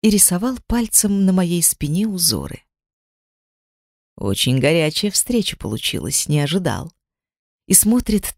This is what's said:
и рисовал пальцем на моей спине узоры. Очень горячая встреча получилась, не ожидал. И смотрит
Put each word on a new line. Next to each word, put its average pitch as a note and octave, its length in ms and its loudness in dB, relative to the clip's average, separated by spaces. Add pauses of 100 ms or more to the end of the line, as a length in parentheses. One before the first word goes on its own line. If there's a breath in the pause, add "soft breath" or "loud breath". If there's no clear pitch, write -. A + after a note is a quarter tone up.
и A3 80 4
рисовал G#3 480 2 (100)
пальцем G#3+ 580 0
на F#3 80 4
моей F3 280 2
спине D#3+ 460 -2
узоры. D#3+ 560 -4 (1500)
Очень B2 440 0
горячая D#3 520 0
встреча - 460 -2
получилась, - 720 -6
не D3 100 2
ожидал. D3 540 -2 (760)
И F#3 60 0
смотрит A3 640 2